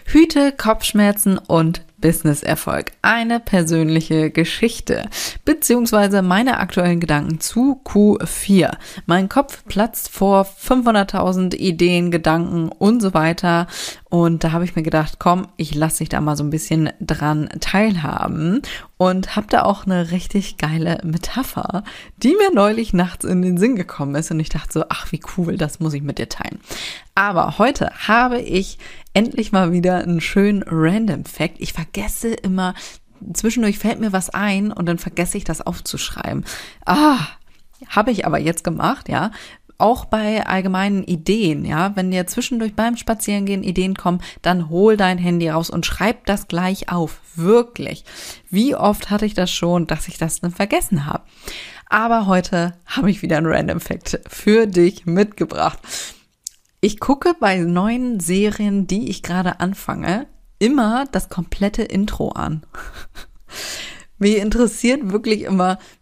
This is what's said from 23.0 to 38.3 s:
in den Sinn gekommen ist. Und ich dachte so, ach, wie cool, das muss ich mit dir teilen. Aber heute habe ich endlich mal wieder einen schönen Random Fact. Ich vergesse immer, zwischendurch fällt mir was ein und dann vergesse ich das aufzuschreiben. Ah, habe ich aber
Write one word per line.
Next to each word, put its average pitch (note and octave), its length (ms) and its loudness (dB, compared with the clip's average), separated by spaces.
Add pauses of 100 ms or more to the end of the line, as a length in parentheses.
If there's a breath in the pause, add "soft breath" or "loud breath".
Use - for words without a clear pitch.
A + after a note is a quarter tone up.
in F3+ 160 2
den F3+ 160 2
Sinn A#3 180 4
gekommen C#3+ 400 -4
ist. D#3 160 -4
Und D#3+ 80 -2
ich D#3 100 -2
dachte - 240 -6
so, D#3+ 160 -2
ach, - 220 -8
wie D#3+ 100 -6 (140)
cool, E3+ 220 -2
das E3 220 -4
muss D#3 140 -2
ich C#3+ 100 -6
mit C#3+ 160 -6
dir - 100 -8
teilen. - 300 -10 (560 loud breath)
Aber G3 420 0
heute A#3+ 340 2 (160)
habe A#3+ 320 2
ich - 380 -2 (360 loud breath)
endlich A3 380 0
mal F#3+ 200 4
wieder F3+ 260 2
einen F3 240 0
schönen G3+ 460 2
Random E3+ 580 0
Fact. - 340 -6
Ich - 140 -8
vergesse G3+ 560 -6
immer, F#3 460 -2 (580 loud breath)
zwischendurch G#3+ 460 0
fällt A3 200 -2
mir G#3+ 140 -2
was F#3 160 0
ein G3+ 420 -2
und F3+ 140 -4
dann E3+ 140 0
vergesse - 380 -4
ich G3 60 -8
das D#3+ 180 -4
aufzuschreiben. - 840 -6 (400 loud breath)
Ah, D4 320 6 (720 loud breath)
habe G#3+ 220 2
ich G3 140 0
aber D3+ 120 0